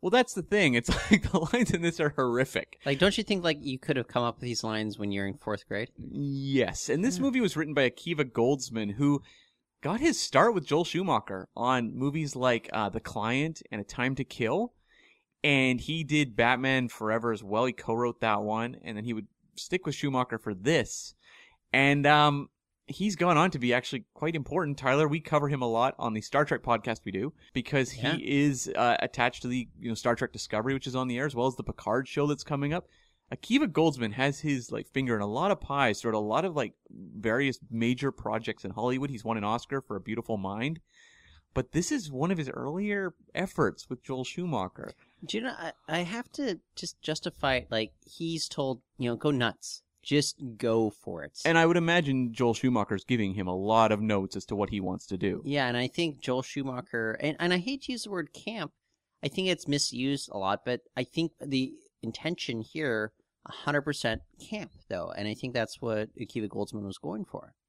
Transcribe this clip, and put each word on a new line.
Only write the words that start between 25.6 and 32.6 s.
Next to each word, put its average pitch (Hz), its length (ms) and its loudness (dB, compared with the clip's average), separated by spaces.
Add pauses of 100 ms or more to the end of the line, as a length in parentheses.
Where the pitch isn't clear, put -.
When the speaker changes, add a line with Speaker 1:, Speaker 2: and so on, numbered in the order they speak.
Speaker 1:
a 123 60 0
lot 117 320 2
on 113 140 -2
the 110 80 -2
Star 143 240 2
Trek 135 180 -2
podcast 113 420 0
we 104 60 -6
do, 101 220 -2 (200)
because 131 380 0
he - 160 -10
Speaker 2:
Yeah. 160 140 0
Speaker 1:
is, 143 540 2
uh, 117 240 4
attached 123 440 0
to 131 40 -4
the, 123 200 -2 (120)
you 120 100 -6
know, 113 60 -2
Star 120 200 2
Trek 120 180 -2
Discovery, 110 400 -2
which 135 140 -4
is 127 80 -6
on 127 120 -2
the 120 100 -2
air, 135 80 -2
as 139 100 -4
well 120 120 2
as 131 80 0
the - 80 -8
Picard 120 440 -2
show 147 200 0
that's 147 160 -2
coming 143 300 -2